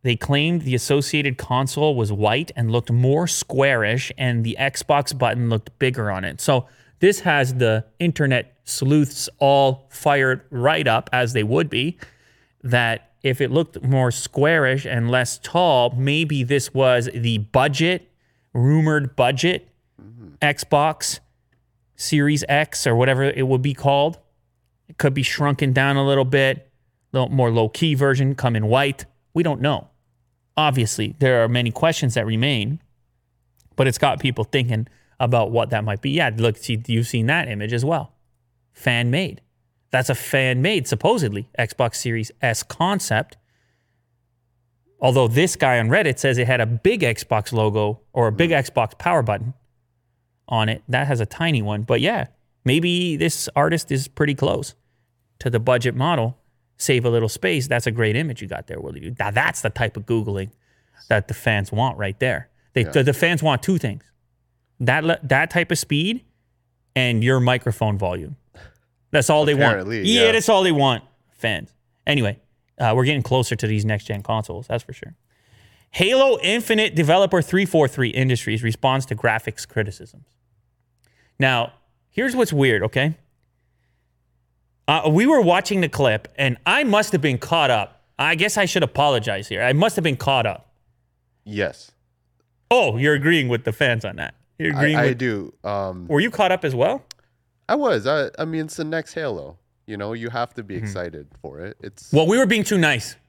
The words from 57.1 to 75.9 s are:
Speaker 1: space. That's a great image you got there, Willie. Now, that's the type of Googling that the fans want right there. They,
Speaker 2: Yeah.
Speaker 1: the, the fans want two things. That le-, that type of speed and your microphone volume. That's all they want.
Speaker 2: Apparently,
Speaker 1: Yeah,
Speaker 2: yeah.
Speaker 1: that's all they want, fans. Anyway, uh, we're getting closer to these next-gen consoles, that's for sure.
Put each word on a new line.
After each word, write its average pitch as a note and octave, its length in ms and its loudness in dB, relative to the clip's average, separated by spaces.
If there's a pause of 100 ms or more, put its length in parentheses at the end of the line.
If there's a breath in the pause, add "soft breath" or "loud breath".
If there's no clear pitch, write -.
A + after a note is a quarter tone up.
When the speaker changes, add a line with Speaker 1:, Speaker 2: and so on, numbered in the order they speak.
Speaker 1:
space. D#3 380 -2
That's B2 200 -2
a A#2 40 -2
great A2 260 0
image C#3+ 240 -6
you G2+ 80 -14
got - 180 -12
there, - 140 -12
Willie. D2 380 -12
Now, G2+ 120 -2
that's C3+ 300 0
the A2+ 80 -2
type A2+ 260 -4
of G#2 100 -10
Googling G#2 460 -2 (560 soft breath)
that G#2+ 220 2
the A2+ 40 -6
fans G#2 380 -2
want A2 260 -2
right G2+ 220 -6
there. B2 300 -2 (240)
They, B2 100 2
Speaker 2:
Yeah. D3 80 -4
Speaker 1:
the, C#3 120 4
the C3+ 100 4
fans E3+ 280 0
want D3 220 0
two F#3+ 140 0
things. - 260 -6 (800)
That C3 240 2
le-, E3 180 2
that D3 260 2
type E3+ 220 -2
of E3 80 0
speed F#3+ 460 -4 (720)
and A#2+ 280 0
your C3 160 4
microphone A#2+ 580 0
volume. F2+ 380 -6 (760 soft breath)
That's C#3 180 2
all D3+ 160 4
they D3 80 2
want. C3+ 140 4
Speaker 2:
Apparently, G#2 340 -2
Speaker 1:
Yeah, A3+ 240 4
Speaker 2:
yeah. A3+ 80 4
Speaker 1:
that's A3+ 160 0
all F#3+ 140 6
they F3+ 80 4
want, C3+ 320 2 (280)
fans. G2+ 420 -6 (340)
Anyway, B2 320 0 (400)
uh, A2+ 160 2
we're B2+ 100 2
getting C#3+ 180 0
closer B2+ 320 0
to A2 120 -4
these G#2+ 180 0
next-gen G#2 380 -4
consoles, G#2+ 440 -6
that's A#2+ 160 -4
for B2+ 100 -18
sure. - 200 -18 (800 soft breath)